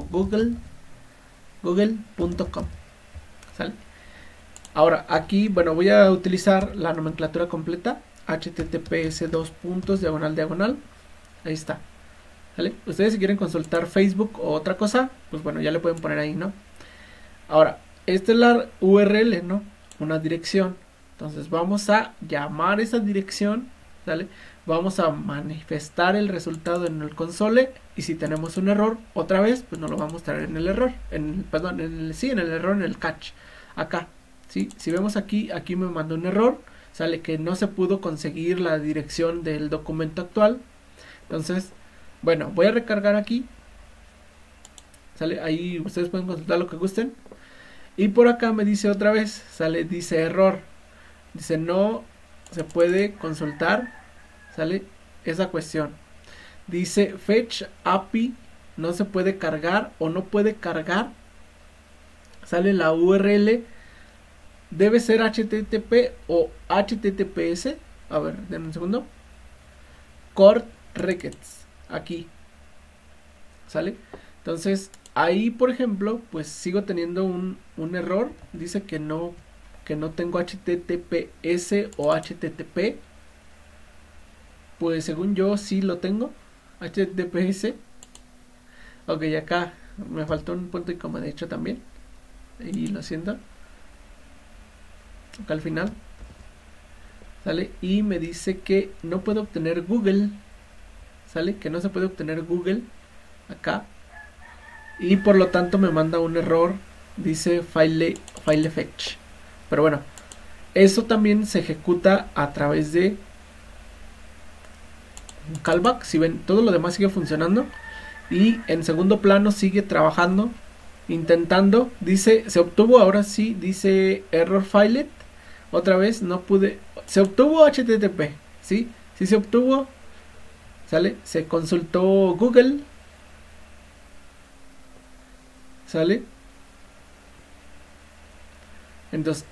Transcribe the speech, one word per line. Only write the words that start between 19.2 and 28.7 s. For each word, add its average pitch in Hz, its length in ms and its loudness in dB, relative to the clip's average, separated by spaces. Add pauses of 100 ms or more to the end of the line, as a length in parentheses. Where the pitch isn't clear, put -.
L, 220 220 2
¿no? 190 200 -4 (360)
Una 156 200 -2
dirección. 170 580 -2 (360)
Entonces 151 380 -12
vamos 190 400 0
a 214 240 2 (120)
llamar 156 540 -2
esa 220 180 -2
dirección, 202 720 -2 (380)
¿sale? 170 220 -4 (360)
Vamos 175 360 0
a 165 100 2
manifestar 156 1080 -2
el 208 120 0
resultado 170 580 -4
en 160 160 -6
el 151 120 -8
console 214 600 2 (200)
y - 80 -8
si 160 120 -4
tenemos 156 420 -6
un 190 120 0
error, 208 280 2 (160)